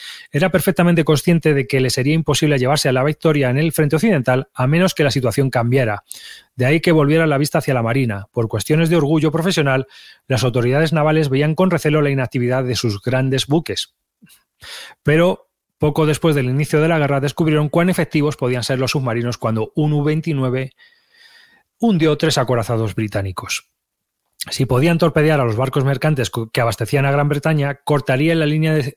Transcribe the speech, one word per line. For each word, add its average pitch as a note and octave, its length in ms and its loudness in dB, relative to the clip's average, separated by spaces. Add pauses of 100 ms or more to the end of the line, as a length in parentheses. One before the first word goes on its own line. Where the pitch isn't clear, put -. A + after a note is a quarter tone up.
(320)
era E3+ 180 0
perfectamente F3 540 2
consciente D#3 500 2
de C#3 140 -2
que C3+ 120 0
le B2+ 100 0
sería C#3+ 240 0
imposible D3+ 440 0
llevarse C#3 300 0
a C3 40 2
la C3 120 2
victoria D3 460 0
en C3 80 0
el D#3+ 120 0
frente D3+ 240 0
occidental C#3 580 0
a B2+ 140 -2
menos E3+ 280 2
que D#3 100 0
la C3+ 80 2
situación C3 360 0
cambiara. A#2+ 540 0 (540)
De B2 100 0
ahí D#3 140 2
que F3 100 0
volviera D#3 380 4
la C#3 100 2
vista D3+ 200 0
hacia C#3 140 -2
la A#2+ 120 0
marina. A2+ 480 -2
Por A2+ 160 -2
cuestiones D#3 420 0
de F3 60 4
orgullo D3+ 340 2
profesional, D#3 560 0 (400)
las A#2+ 160 -2
autoridades B2+ 500 0
navales D#3 360 2
veían C#3+ 260 0
con F#3 160 2
recelo D3+ 320 0
la C#3+ 80 0
inactividad B2+ 540 -2
de B2 100 -4
sus G#2 260 -4
grandes C3 460 -2
buques. D3 480 -4 (1120)
Pero E3+ 460 0 (340)
poco D3+ 220 0
después D#3 280 0
del C3+ 120 0
inicio D3 340 0
de D#3+ 80 2
la E3 100 2
guerra C#3 220 0
descubrieron D3+ 480 0
cuán F3 220 0
efectivos D3+ 480 -2
podían B2 240 -2
ser C3 160 -2
los B2+ 140 -2
submarinos A#2+ 440 -2
cuando A2 380 -4
un D3+ 180 0
U D3 100 0
veintinueve C3+ 680 -2 (1080)
hundió D#3+ 380 2
tres D3 220 0
acorazados A2+ 560 -2
británicos. G2+ 720 -6 (840)
Si - 140 -2
podían D3 320 2
torpedear D#3 440 2
a B2+ 40 0
los A2 120 0
barcos C3 280 -2
mercantes C3+ 460 -2
co-, A2+ 180 -8
que - 140 -2
abastecían A#2 420 -2
a C#3 60 0
Gran C#3+ 180 0
Bretaña, D3 560 -2
cortaría D3 500 0
la D#3+ 120 0
línea D#3 260 0
de D3+ 240 -2